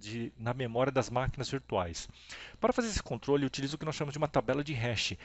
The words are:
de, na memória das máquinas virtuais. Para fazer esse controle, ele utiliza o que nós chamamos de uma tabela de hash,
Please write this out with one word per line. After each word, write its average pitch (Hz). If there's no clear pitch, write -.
de, 113
na 117
memória 127
das 131
máquinas 123
virtuais. 95
Para 233
fazer 233
esse 196
controle, 139
ele 139
utiliza 135
o 156
que -
nós 156
chamamos 143
de 143
uma 151
tabela 131
de 147
hash, 117